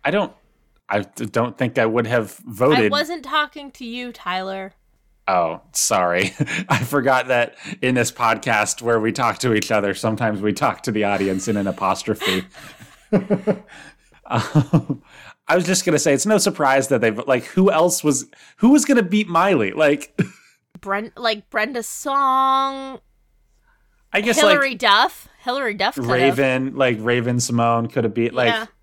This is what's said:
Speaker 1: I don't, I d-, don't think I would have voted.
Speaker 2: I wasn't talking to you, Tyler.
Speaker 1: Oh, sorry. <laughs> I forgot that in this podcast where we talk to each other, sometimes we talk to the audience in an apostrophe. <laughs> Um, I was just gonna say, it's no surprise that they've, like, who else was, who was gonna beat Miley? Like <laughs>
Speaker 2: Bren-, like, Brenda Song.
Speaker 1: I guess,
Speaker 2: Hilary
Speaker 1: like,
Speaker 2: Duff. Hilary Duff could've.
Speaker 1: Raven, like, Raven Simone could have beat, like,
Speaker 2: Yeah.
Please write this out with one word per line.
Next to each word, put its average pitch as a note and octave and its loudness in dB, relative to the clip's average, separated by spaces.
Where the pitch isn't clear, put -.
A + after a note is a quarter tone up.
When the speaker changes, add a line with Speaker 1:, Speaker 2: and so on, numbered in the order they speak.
Speaker 1:
I C#3+ 2
don't, G3 -2
I G#2 0
d-, G#2+ -10
don't A#2 -2
think B2 -2
I A#2 4
would A2+ 0
have A2+ -2
voted. C#3 2
Speaker 2:
I - 2
wasn't D4+ -2
talking D4 -6
to - -18
you, A#3+ -10
Tyler. F#3+ -10
Speaker 1:
Oh, E2+ 0
sorry. F2+ 0
<laughs> - -6
I B2+ 0
forgot B2+ 0
that A#2+ 0
in B2+ 0
this A#2+ 0
podcast A2+ 0
where A#2 2
we A2 0
talk A#2 -2
to A#2+ 2
each G#2+ 0
other, G2+ 0
sometimes G#2+ -2
we G#2 0
talk A2+ -2
to A2+ -4
the G#2 0
audience G2 -2
in G#2+ 0
an G2+ -2
apostrophe. F#2+ -4
<laughs> - 0
Um, B2+ -2
I D#3+ 2
was F3+ 2
just F#3 -2
gonna D#3 2
say, D#3 2
it's C#3 0
no G#3+ 4
surprise C3+ 2
that B2+ 2
they've, A2 2
like, B2+ 0
who F#3+ 2
else E3+ 2
was, C#3+ 0
who A#3 4
was C#4+ 6
gonna A#3+ 4
beat G#3 0
Miley? E3 2
Like D3 0
<laughs> - -20
Speaker 2:
Bren-, G3+ -6
like, A3 -4
Brenda A#3 -4
Song. C4+ -2
Speaker 1:
I G3+ 0
guess, A#3+ 2
Speaker 2:
Hilary D4 4
Speaker 1:
like, G#3+ -10
Speaker 2:
Duff. G#3+ 2
Hilary B3+ -4
Duff G#3 -2
could've. A#2+ -4
Speaker 1:
Raven, C3 0
like, B2+ 2
Raven A#2+ 0
Simone A#2 0
could A#2 -2
have G#2+ 0
beat, A#2 0
like, B2+ 2
Speaker 2:
Yeah. A3+ -2